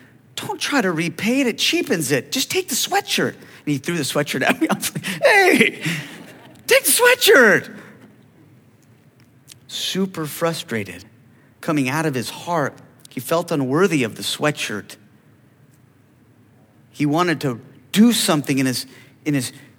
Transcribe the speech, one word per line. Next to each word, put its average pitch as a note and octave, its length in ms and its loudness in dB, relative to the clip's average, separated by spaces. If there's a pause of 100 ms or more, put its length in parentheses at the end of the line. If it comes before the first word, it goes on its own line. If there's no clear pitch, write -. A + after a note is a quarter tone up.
(360)
Don't - 240 -8
try C#4 200 0
to F#3 100 0
repay F3 500 -2
it. C4+ 60 2
It A3 120 -2
cheapens F#3+ 520 -2
it. C3 220 -2
Just - 180 -4
take F#4 180 -2
the B3+ 60 -4
sweatshirt. E4+ 600 -2
And - 380 -8
he C#3 60 0
threw - 180 -4
the D3+ 60 -2
sweatshirt C#3+ 400 -2
at - 180 2
me. D#4+ 80 2
<laughs> - 20 0
I - 40 0
was - 200 -6
like, - 100 -8
"Hey, F4 760 4 (840)
take C5+ 180 4
the - 60 2
sweatshirt." G#4+ 840 6 (1900)
Super F#3 580 -4
frustrated. A#2 760 -6 (560)
Coming C#3+ 280 -2
out D#3+ 180 0
of C#3+ 80 -2
his A#2 160 -6
heart, D#3+ 440 -4 (340)
he - 120 -12
felt E3 300 -2
unworthy D3+ 520 2
of A2 140 -4
the G2+ 60 -12
sweatshirt. - 760 -6 (1900)
He D3 160 -2
wanted D#3 340 0
to A#2+ 200 -4 (300)
do A3+ 220 6
something D3 460 0
in C3+ 80 2
his, B2+ 200 -4 (380)
in D3+ 100 0
his, B2 180 -2 (260)